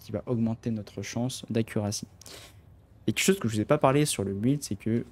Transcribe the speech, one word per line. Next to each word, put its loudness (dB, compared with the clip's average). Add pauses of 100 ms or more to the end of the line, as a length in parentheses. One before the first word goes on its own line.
qui -16
va -4
augmenter 0
notre -8
chance -4
d'accuracy. -2 (960)
Et 2
quelque 0
chose 4
que -2
je -2
vous 0
ai 0
pas 4
parlé 6
sur 0
le -2
build, 0
c'est -6
que 0